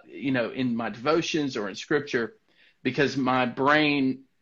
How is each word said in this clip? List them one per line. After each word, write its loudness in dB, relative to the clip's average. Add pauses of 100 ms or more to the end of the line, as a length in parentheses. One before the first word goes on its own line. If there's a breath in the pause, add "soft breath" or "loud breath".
you -6
know, 0
in -2
my -2
devotions 0
or -2
in -8
Scripture, -2 (480 soft breath)
because 0
my 2
brain 2 (220)